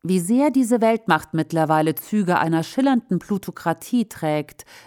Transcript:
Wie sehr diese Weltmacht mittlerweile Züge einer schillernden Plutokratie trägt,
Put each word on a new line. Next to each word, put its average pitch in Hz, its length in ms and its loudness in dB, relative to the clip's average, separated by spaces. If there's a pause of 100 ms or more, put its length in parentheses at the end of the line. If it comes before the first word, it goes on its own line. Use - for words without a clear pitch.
Wie 185 140 2
sehr 247 300 2
diese 240 320 2
Weltmacht 220 500 0
mittlerweile 156 600 0
Züge 180 440 -2
einer 165 240 0
schillernden 254 560 0
Plutokratie 196 880 -4
trägt, 151 600 -6 (200)